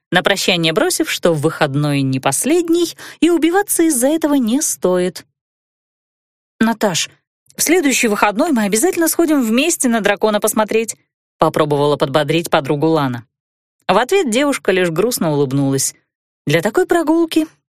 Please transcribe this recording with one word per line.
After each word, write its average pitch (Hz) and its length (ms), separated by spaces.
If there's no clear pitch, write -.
на 180 120
прощание 180 500
бросив, 311 380
что - 240
в 147 80
выходной 147 580
не 131 200
последний 330 760
и 311 80
убиваться 339 540
из-за 277 260
этого 311 260
не 254 280
стоит. 180 640
«Наташ, 220 500
в - 60
следующий 285 460
выходной 208 440
мы 220 120
обязательно 311 440
сходим 311 340
вместе 262 460
на 233 140
дракона 208 380
посмотреть», 214 540
попробовала 147 580
подбодрить 151 540
подругу 151 380
Лана. 135 380
В 185 80
ответ 262 340
девушка 262 420
лишь 180 180
грустно 180 420
улыбнулась. 135 640
Для 151 140
такой 359 260
прогулки 320 600